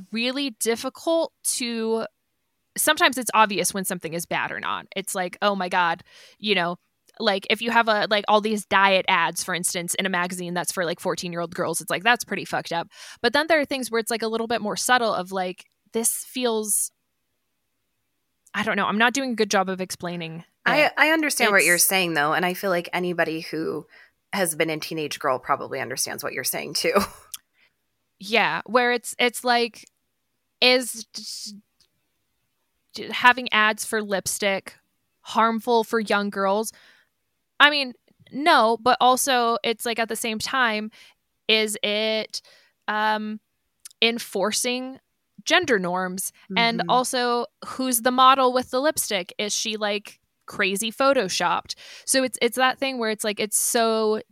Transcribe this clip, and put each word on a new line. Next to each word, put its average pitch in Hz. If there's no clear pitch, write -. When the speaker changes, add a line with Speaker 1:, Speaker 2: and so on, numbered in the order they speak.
Speaker 1:
really 254
difficult 262
to, 226
sometimes 302
it's 240
obvious 202
when 190
something 175
is 170
bad 147
or 90
not. 90
It's 190
like, 185
"Oh 202
my 185
God," 175
you 208
know, 175
like, 196
if 214
you 233
have 233
a, 208
like, 208
all 214
these 208
diet 196
ads, 170
for 185
instance, 175
in 190
a 185
magazine 180
that's 175
for, 185
like, 165
fourteen-year-old 170
girls, 165
it's 165
like, 180
that's 233
pretty 180
fucked -
up. 165
But 233
then 302
there 330
are 285
things 262
where 226
it's, 220
like, 226
a 226
little 226
bit 220
more 202
subtle 240
of, 180
like, 185
this -
feels, 220
I 208
don't 202
know. 196
I'm 196
not 233
doing 262
a -
good 208
job 190
of 185
explaining 170
Speaker 2:
I, 285
Speaker 1:
it. 285
Speaker 2:
I 294
understand 294
what 190
you're 175
Speaker 1:
It's 170
Speaker 2:
saying, 180
though, 151
and 175
I 180
feel 196
like 175
anybody 170
who 160
has 180
been 160
a 156
teenage 151
girl 131
probably 131
understands 127
what -
you're 131
saying, -
too. -
<laughs> 202
Speaker 1:
Yeah, 196
where 240
it's, 240
it's 247
like, 240
is 247
d-, 208
d-, -
having 247
ads 214
for 220
lipstick 196
harmful 226
for 233
young 202
girls? 196
I 285
mean, 277
no, 262
but 247
also 247
it's 233
like, 233
at 220
the 233
same 220
time, 220
is 214
it, 214
um, 214
enforcing 240
gender 302
norms? 185
And 233
Speaker 2:
Mm-hmm. 170
Speaker 1:
also, 240
who's 254
the 254
model 262
with 247
the 254
lipstick? 220
Is 208
she, 214
like, 208
crazy 196
photoshopped? 208
So 262
it's, 254
it's 233
that 262
thing 269
where 220
it's 214
like, 208
it's 214
so 220